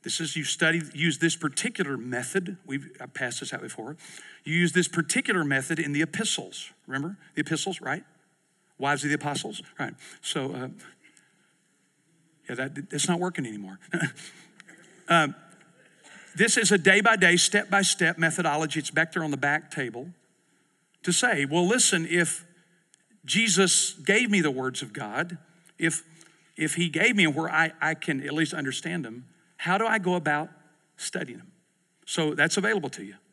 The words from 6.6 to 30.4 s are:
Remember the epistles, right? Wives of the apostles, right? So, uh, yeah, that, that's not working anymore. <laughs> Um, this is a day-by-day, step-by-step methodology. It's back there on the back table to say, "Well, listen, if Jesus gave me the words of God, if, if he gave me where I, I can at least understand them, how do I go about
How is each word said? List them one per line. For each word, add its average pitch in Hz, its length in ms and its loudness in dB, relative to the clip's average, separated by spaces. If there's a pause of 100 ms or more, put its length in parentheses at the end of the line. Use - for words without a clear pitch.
Remember 147 300 -6 (180)
the 151 60 -2
epistles, 160 400 -4
right? 147 220 -6 (760)
Wives 139 240 0
of 147 60 -2
the 151 60 2
apostles, 143 460 -6 (180)
right? 127 140 -6 (280)
So, 135 340 -4
uh, 127 120 -8 (1800)
yeah, 127 60 -4
that, 135 340 -8
that's 156 180 -2
not 175 120 2
working 175 260 -4
anymore. 101 340 -10 (140)
<laughs> 175 60 -4 (1080)
Um, 156 280 4 (1000)
this 220 220 4
is 214 140 4
a 202 60 6
day-by-day, 190 580 6
step-by-step 190 840 2
methodology. 160 640 0
It's 143 100 -6
back 165 220 0
there 170 120 -2
on 151 80 -2
the 139 60 -2
back 147 320 0
table 127 380 -8 (960)
to 180 80 0
say, 175 340 2
"Well, 175 220 2
listen, 190 420 4
if 170 360 0 (800)
Jesus 190 680 2
gave 202 380 2
me 202 80 6
the 151 120 4
words 127 300 -4
of 107 120 -12
God, 135 440 -6 (400)
if, 160 260 -2 (520)
if 156 200 -2
he 175 120 2
gave 196 300 2
me 180 100 6
where 156 240 0
I, 160 300 2
I 156 120 2
can 151 320 -4
at 143 80 -6
least 156 200 0
understand 156 500 -4
them, 120 220 -12 (320)
how 180 200 0
do 226 80 2
I 220 140 2
go 180 160 0
about 151 340 0 (460)